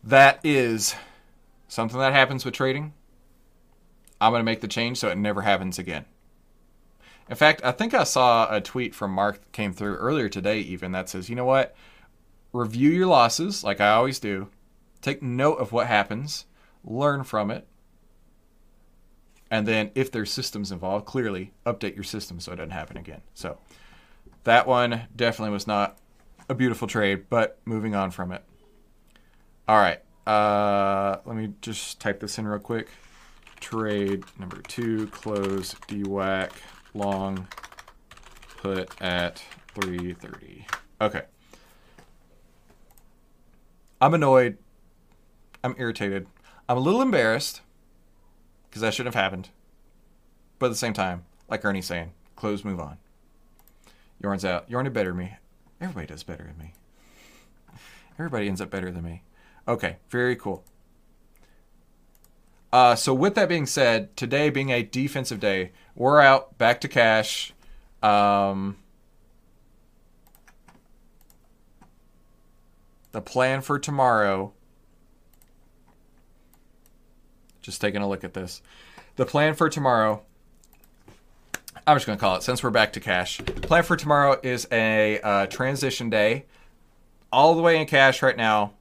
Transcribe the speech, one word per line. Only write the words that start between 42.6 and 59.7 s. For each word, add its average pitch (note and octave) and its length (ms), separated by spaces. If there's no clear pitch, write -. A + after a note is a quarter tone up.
I'm D3 120
annoyed. C3 440
I'm B2+ 140
irritated. G2+ 500
I'm B2 80
a B2+ 60
little F#3+ 200
embarrassed C3+ 600
'cause G#2 100
that A2+ 120
shouldn't A#2+ 220
have G2+ 80
happened. F#2 280
But C3 60
at B2 60
the A2 40
same A#2 160
time, F#2 320
like A2 160
Ernie's G2 220
saying, E2+ 260
close, G#2 300
move F#2 160
on. D2 160
Yorn's G2 240
out. F2+ 240
Yorn B2 160
did C3 80
better G2+ 160
than F2+ 80
me. F#2 160
Everybody C3 260
does D#2 160
better - 220
than D#2+ 120
me. E2 160
Everybody C3 300
ends F#2+ 140
up F#2 80
better F#2 200
than F2 140
me. E2+ 200
Okay, F#2+ 300